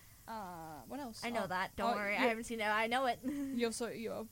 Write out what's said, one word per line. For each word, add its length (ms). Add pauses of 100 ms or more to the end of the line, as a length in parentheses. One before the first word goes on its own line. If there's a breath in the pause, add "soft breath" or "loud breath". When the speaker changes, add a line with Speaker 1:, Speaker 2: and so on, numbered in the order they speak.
(280 loud breath)
Speaker 1:
Uh, 640
what 100
else? 240
Speaker 2:
I 60
know 160
Speaker 1:
Oh, 20
Speaker 2:
that. 300
Don't 160
Speaker 1:
oh, 20
Speaker 2:
worry. 220
I 60
Speaker 1:
you 40
Speaker 2:
haven't 160
seen 160
it. 80
I 200
know 180
it. 160
<laughs> 340
Speaker 1:
you 120
also, 200
you, 440